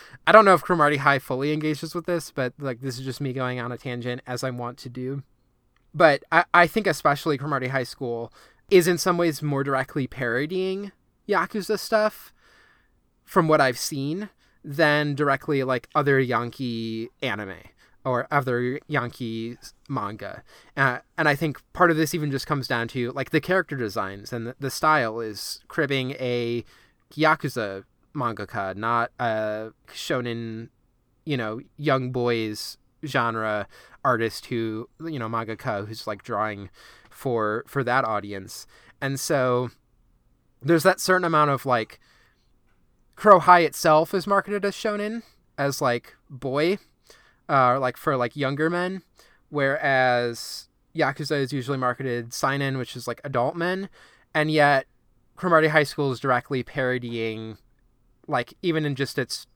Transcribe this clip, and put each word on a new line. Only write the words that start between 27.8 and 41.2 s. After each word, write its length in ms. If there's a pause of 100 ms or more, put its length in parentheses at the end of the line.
mangaka, 640
not 420
a 540 (160)
shonen, 800 (560)
you 120
know, 240 (160)
young 360
boys 640 (260)
genre 640 (380)
artist 420
who, 420 (160)
you 140
know, 100
mangaka 580
who's, 200
like, 160
drawing 480 (400)
for, 560
for 180
that 200
audience. 640 (320)
And 180
so 520 (920)
there's 220
that 160
certain 240